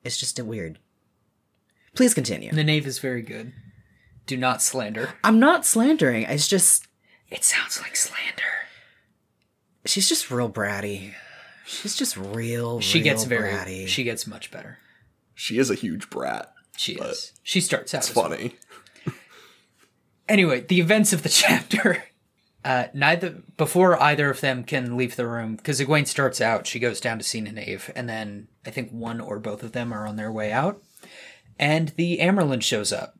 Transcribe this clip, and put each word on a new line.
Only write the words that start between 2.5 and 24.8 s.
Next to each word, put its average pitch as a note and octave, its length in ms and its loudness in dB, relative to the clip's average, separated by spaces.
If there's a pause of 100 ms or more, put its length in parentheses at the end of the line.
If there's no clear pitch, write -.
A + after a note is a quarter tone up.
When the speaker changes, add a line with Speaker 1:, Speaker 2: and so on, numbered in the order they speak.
Speaker 2:
Nynaeve D3+ 340 2
is C3+ 140 -6
very B2 220 -4
good. A2+ 320 -12 (720)
Do C3 100 -6
not B2+ 260 0
slander. A2 500 -2 (120)
Speaker 1:
I'm A3 160 8
not C4 260 6
slandering. A3 580 4
It's D3 240 0
just - 400 4 (420)
Speaker 2:
It - 160 -10
sounds - 360 0
like - 140 -10
slander. - 480 -4 (1400)
Speaker 1:
She's - 240 2
just - 200 -2
real B2 200 0
bratty. G2+ 640 -4 (520)
She's - 300 -8
just - 220 -4
real, A#2 640 -4
Speaker 2:
She - 160 2
Speaker 1:
real E3 80 4
Speaker 2:
gets C3 200 2
very, A2 280 0
Speaker 1:
bratty. F#2+ 340 -6
Speaker 2:
she B2 160 -2
gets A#2 240 -6
much - 240 -14
better. - 280 -18 (560)
Speaker 3:
She - 220 -4
is B2 140 4
a - 40 2
huge F2+ 360 -6
brat. - 400 -6 (260)
Speaker 2:
She - 180 -4
Speaker 3:
but - 140 -6
Speaker 2:
is. - 320 -10
She - 180 0
starts - 360 -2
out - 40 -2
Speaker 3:
it's - 120 -2
Speaker 2:
as - 40 -2
well. G2 140 2
Speaker 3:
funny. G#2 260 -6 (1700)
Speaker 2:
Anyway, E3+ 320 4
the F3+ 180 4
events G#3 340 6
of D#3 100 0
the D#3+ 60 0
<laughs> - 140 6
chapter. A3 600 2 (600)
Uh, B2+ 300 0
neither, D#3+ 480 0 (160)
before F3 440 6
either D3 280 4
of C3+ 120 -4
them B2+ 220 0
can B2 320 -4